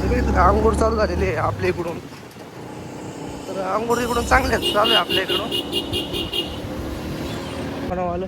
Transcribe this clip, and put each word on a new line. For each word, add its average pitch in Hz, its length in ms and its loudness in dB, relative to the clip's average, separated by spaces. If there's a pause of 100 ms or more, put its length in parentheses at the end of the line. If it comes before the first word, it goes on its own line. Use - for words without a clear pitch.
सगळी - 180 2
इथं - 200 2
आंघोळ 208 340 6
चालू 226 220 4
झालेली 190 300 2
आहे 185 120 0
आपल्या 165 320 0
इकडून. 170 280 -2 (1500)
तर 190 160 -4
आंघोळ 226 360 2
इकडून 240 260 2
चांगल्या 254 340 4
चालू 208 320 4
आहे 226 40 6
आपल्या 185 280 2
इकडून. 185 240 -2 (2500)
बनवालं. 180 380 -2